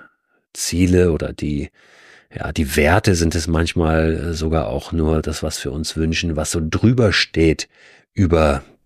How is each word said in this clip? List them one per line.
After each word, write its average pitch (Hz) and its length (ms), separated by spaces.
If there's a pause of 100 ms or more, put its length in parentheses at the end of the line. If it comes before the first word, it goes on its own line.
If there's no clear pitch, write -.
(540)
Ziele 90 580
oder 69 220
die, 73 380 (640)
ja, 73 200
die 76 240
Werte 87 380
sind 82 200
es 80 120
manchmal 80 840
sogar 78 360
auch - 240
nur 78 280
das, 78 220
was - 220
wir 65 80
uns 78 240
wünschen, 80 400
was 78 140
so 85 120
drüber 107 480
steht - 560 (460)
über 80 500 (220)